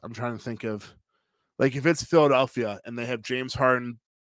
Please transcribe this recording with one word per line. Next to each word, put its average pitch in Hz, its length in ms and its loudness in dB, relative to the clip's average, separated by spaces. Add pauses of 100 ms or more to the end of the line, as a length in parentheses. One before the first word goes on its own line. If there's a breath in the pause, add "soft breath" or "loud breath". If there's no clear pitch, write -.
I'm 117 100 -14
trying 120 240 -8
to 120 60 -18
think 113 200 -10
of, 107 300 -8 (640)
like, 135 180 2
if 139 120 -2
it's 170 160 2
Philadelphia 131 800 2
and 117 120 -12
they 120 100 -6
have 120 160 -6
James 127 320 -6
Harden, 123 440 0 (320)